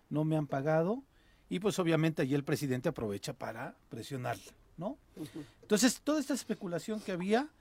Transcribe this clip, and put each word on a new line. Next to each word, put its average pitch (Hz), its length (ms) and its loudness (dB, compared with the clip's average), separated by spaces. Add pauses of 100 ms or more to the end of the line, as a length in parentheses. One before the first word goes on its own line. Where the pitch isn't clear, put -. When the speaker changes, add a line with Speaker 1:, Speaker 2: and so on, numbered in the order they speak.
Speaker 1:
no 151 160 2
me 156 120 2
han 151 100 2
pagado", 160 560 2 (460)
y 180 100 -2
pues 196 200 0
obviamente 165 440 4
allí 135 120 2
el 143 100 2
presidente 139 440 0
aprovecha 113 440 -4
para 117 440 -10 (120)
presionarle, 123 640 -8 (240)
¿no? 208 200 -6 (200)
Speaker 2:
Ujú. 151 280 -12 (180)
Speaker 1:
Entonces, 214 400 4
toda 302 180 0
esta 277 140 -2
especulación 208 640 -4
que 202 120 -6
había, 208 360 2 (120)